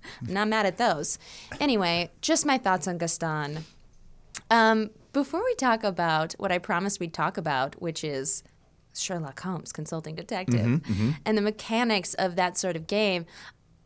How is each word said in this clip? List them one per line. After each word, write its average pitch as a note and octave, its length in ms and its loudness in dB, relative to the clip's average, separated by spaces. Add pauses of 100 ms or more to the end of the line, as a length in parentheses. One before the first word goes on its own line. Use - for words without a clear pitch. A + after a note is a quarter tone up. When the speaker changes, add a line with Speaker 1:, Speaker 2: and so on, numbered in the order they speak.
Speaker 1:
<laughs> - 200 -12
I'm F#3 80 -4
not G#3 140 2
mad A3 180 4
at F#3 120 0
those. E3+ 380 2 (440)
Anyway, F3+ 500 2 (120)
just D4+ 220 4
my C4+ 140 4
thoughts F#3 300 0
on F3 100 -2
Gaston. D#3 640 -2 (840)
Um, A3 400 6 (220)
before D4+ 320 0
we B4 100 2
talk A3+ 300 2
about E3 540 2
what G3 120 0
I F3+ 80 2
promised F#3+ 400 0
we'd E3 160 -6
talk E3+ 240 -2
about, C#3+ 420 0
which E3 220 -6
is C#3 400 -2 (540)
Sherlock D#3+ 440 -6
Holmes, F#3 320 -6
consulting D#3 440 -8
detective, F3+ 400 -2 (100)
Speaker 2:
Mm-hmm, B2 260 0
mm-hmm. G#2+ 180 0 (140)
Speaker 1:
and A3 140 2
the G3+ 40 2
mechanics G#3+ 720 0
of F3+ 200 0
that F3+ 240 0
sort F#3 160 0
of D#3+ 140 -8
game, G3 380 0 (600)